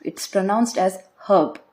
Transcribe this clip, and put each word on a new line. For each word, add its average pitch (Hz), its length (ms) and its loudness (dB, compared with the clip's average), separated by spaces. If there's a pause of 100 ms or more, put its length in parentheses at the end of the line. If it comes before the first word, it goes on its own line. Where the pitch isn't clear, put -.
it's - 260 -10
pronounced 202 500 0
as 190 220 0 (280)
herb. 160 320 2 (140)